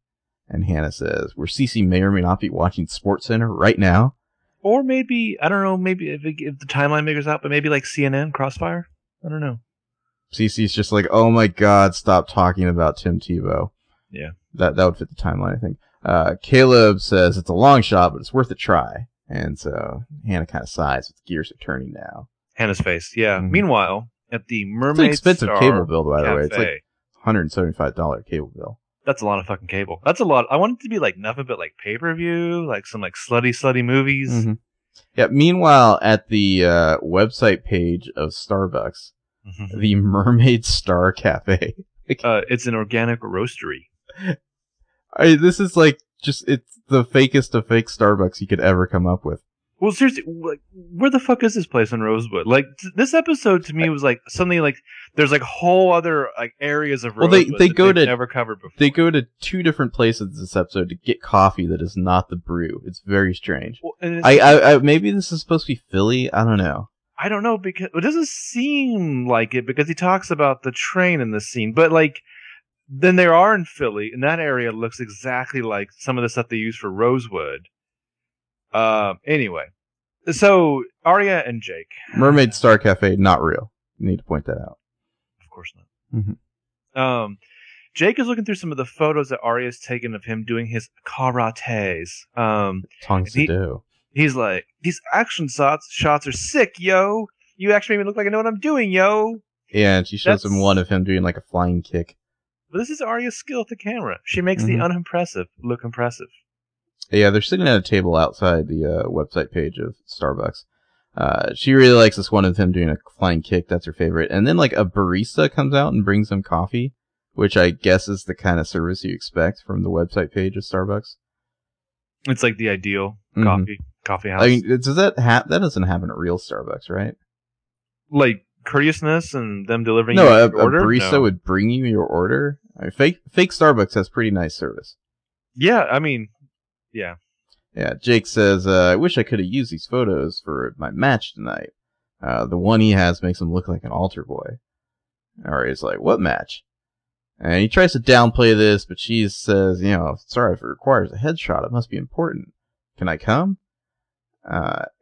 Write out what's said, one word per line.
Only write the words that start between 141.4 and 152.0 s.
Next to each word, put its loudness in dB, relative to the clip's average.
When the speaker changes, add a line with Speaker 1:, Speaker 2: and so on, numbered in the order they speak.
Speaker 1:
Uh, -4
the -4
one 2
he 6
has 2
makes -4
him -4
look -4
like -6
an -12
altar -6
boy." -12
Arya's -4
like, -6
"What 0
match?" -4
And 0
he 2
tries 4
to -4
downplay 4
this, 4
but -14
she -2
says, 0
you 0
know, -2
"Sorry, -2
if -8
it -12
requires 0
a -12
headshot, -4
it -10
must -4
be -8
important. -8